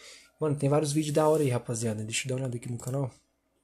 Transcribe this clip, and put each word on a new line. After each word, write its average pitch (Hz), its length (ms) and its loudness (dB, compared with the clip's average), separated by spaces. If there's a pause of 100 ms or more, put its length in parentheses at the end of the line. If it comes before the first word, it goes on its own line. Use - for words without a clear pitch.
(400)
Mano, 151 140 0
tem 143 140 0
vários 143 240 2
vídeos 151 200 0
da 156 140 4
hora 151 160 6
aí, 139 60 4
rapaziada. 117 560 -2
Deixa 113 220 -4
eu - 20 -6
dar 127 80 -2
uma 131 60 -4
olhada 123 140 -4
aqui 120 140 -8
no 117 80 -4
canal. 127 320 -4 (540)